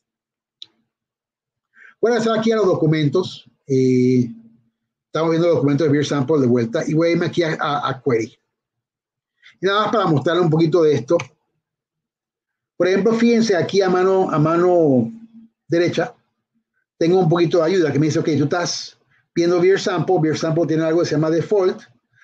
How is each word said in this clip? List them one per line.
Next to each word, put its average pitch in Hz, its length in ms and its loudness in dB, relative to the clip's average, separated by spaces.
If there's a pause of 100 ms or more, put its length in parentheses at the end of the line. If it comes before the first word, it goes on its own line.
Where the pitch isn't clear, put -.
(2000)
Voy 226 100 2
a 240 60 0
hacer 226 200 -2
aquí 226 140 0
a 220 60 0
los 202 100 0
documentos, 156 840 -2 (160)
eh, 127 640 2 (800)
estamos 160 240 -4
viendo 165 160 0
los 170 80 2
documentos 143 320 0
de 139 60 0
Beer 147 120 0
Sample 143 340 -2
de 127 80 2
vuelta, 120 380 0
y 156 80 -6
voy 165 140 0
a 170 60 0
irme 170 120 -2
aquí 170 160 -4
a, 156 180 -4
a, 143 300 -4
a 123 140 -8
Query. 117 340 -4 (1200)
Y 175 40 -4
nada 202 180 -2
más 208 80 -6
para 208 140 0
mostrarle 165 380 0
un 156 80 0
poquito 165 320 2
de 151 100 4
esto. 139 240 -2 (1600)
Por 175 100 0
ejemplo, 196 260 0
fíjense 226 420 2
aquí 190 260 -2
a 185 80 4
mano, 185 400 2
a 156 80 -2
mano 160 720 4 (580)
derecha, 170 460 -2 (840)
tengo 175 220 2
un 170 100 2
poquito 175 280 2
de 160 60 2
ayuda 165 280 0
que 131 60 -2
me 156 100 2
dice, 151 120 -2
ok, 165 180 -4
tú 147 60 0
estás 170 560 -6 (340)
viendo 170 260 0
Beer 190 200 2
Sample, 180 420 -2
Beer 156 160 -2
Sample 160 300 -2
tiene 160 160 -2
algo 160 160 0
que 160 80 0
se 151 80 -4
llama 160 160 0
default, 185 500 0 (420)